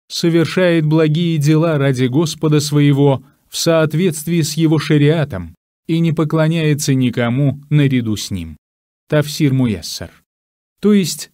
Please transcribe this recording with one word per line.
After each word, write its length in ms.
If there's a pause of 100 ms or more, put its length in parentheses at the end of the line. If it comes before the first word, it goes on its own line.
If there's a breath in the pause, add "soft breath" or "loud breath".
совершает 760
благие 540
дела 400
ради 260
Господа 540
своего 640 (260 soft breath)
в 80
соответствии 840
с 120
Его 240
шариатом 800 (320)
и 120
не 140
поклоняется 800
никому 760
наряду 460
с 140
Ним». 280 (520)
Тафсир 440
Муяссар. 580 (680)
То 140
есть 400